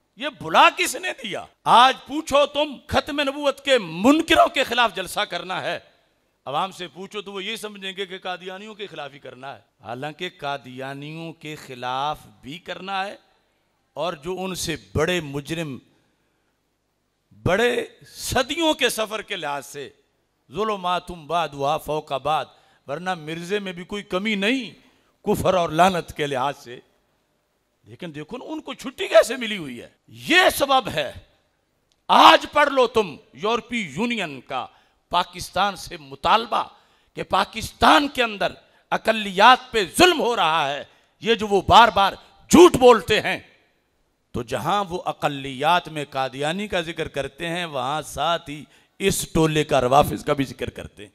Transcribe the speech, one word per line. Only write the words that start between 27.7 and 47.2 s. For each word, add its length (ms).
लेकिन 240
देखो 260
ना 80
उनको 280
छुट्टी 340
कैसे 300
मिली 180
हुई 220
है। 180
ये 420
सबब 380
है। 380
आज 360
पढ़ 240
लो 180
तुम 320
यूरोपीय 600
यूनियन 440
का 300
पाकिस्तान 640
से 220
मुतालबा 680
कि 60
पाकिस्तान 840
के 140
अंदर 360
अकलियात 840
पे 120
जुल्म 320
हो 180
रहा 320
है, 220
ये 120
जो 120
वो 220
बार 220
बार 260
झूठ 220
बोलते 440
हैं, 260
तो 100
जहां 420
वो 120
अकलियात 920
में 160
कादियानी 600
का 140
जिक्र 260
करते 400